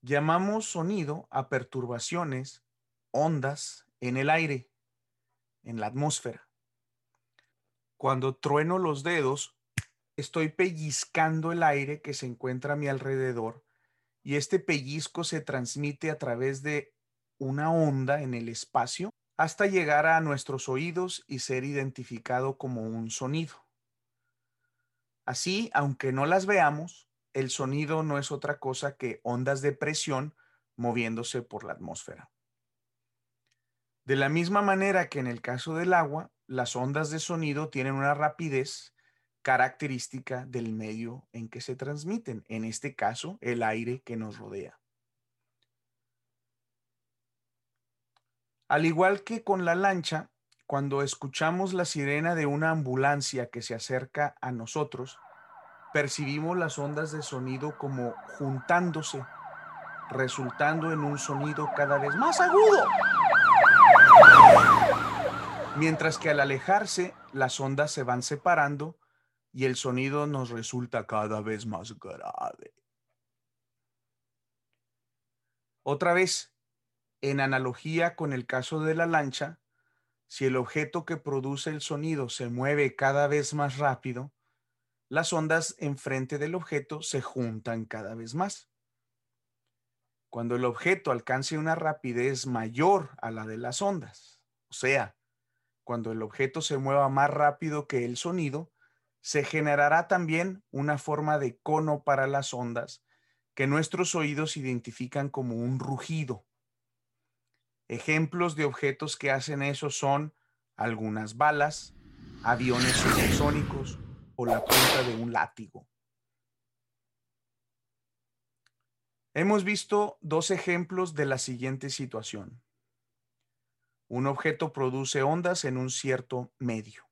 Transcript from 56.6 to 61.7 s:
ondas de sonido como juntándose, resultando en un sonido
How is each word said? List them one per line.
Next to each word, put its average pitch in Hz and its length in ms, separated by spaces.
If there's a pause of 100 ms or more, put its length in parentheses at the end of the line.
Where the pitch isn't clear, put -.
ondas 147 340
de 156 100
sonido 131 560
como 127 360 (240)
juntándose, 151 880 (840)
resultando 147 800
en 156 80
un 147 180
sonido 151 580